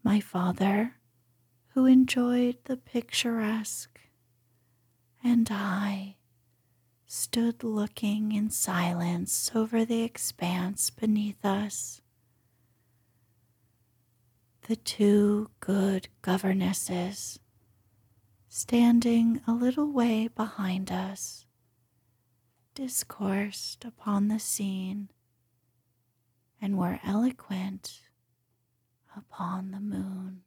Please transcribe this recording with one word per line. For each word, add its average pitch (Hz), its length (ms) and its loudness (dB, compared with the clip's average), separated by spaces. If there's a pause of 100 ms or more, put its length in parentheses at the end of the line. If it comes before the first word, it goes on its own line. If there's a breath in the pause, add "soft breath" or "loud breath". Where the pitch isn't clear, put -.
My 208 160 4
father, 196 760 0 (800)
who 262 100 4
enjoyed 247 800 6
the 254 140 -4
picturesque, 226 1200 -4 (1200)
and 233 280 4
I 196 680 -4 (880)
stood - 560 -2
looking 214 720 -2
in 214 160 0
silence 175 1040 -2
over 226 300 2
the 226 180 0
expanse 180 840 -4
beneath 208 560 -2
us. 202 560 -4 (2750)
The 220 80 0
two 208 760 2 (100)
good 196 480 0 (140)
governesses, 190 1160 -2 (1120)
standing 233 1000 4
a 226 60 0
little 262 400 0
way 226 360 2
behind 190 600 -4
us, 190 540 -8 (1300)
discoursed 202 1120 -4
upon 208 440 -2
the 214 100 0
scene 196 720 -6 (1500)
and 196 200 -2
were 180 260 -2
eloquent 196 960 -4 (1160)
upon 190 560 -8
the 196 80 -10
moon. 190 680 -8